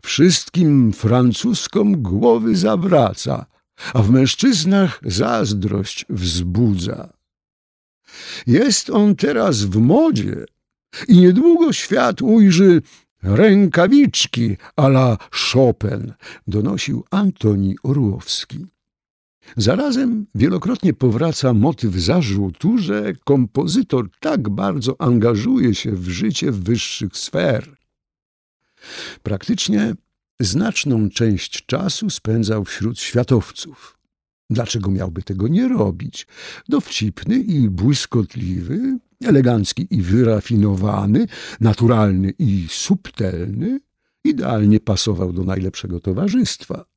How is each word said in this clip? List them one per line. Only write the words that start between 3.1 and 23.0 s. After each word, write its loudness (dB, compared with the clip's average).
a 2
w 2
mężczyznach 2
zazdrość -2
wzbudza. -2
Jest 2
on 4
teraz 0
w -2
modzie 2
i 8
niedługo 6
świat 0
ujrzy 6
rękawiczki 2
à 2
la 4
Chopin", 0
donosił -4
Antoni 0
Orłowski. -4
Zarazem 0
wielokrotnie 0
powraca 0
motyw 0
zarzutu, 0
że -2